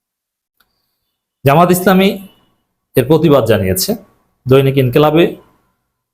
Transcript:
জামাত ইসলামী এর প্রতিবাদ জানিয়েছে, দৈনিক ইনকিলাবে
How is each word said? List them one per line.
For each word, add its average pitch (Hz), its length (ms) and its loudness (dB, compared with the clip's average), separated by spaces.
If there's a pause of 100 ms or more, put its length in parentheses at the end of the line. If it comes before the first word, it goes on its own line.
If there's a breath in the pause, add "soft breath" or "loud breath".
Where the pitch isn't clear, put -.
(1500)
জামাত 170 240 2
ইসলামী 190 480 0 (800)
এর 131 80 0
প্রতিবাদ 143 400 0
জানিয়েছে, 98 500 -4 (540)
দৈনিক 135 280 2
ইনকিলাবে 151 600 0 (760)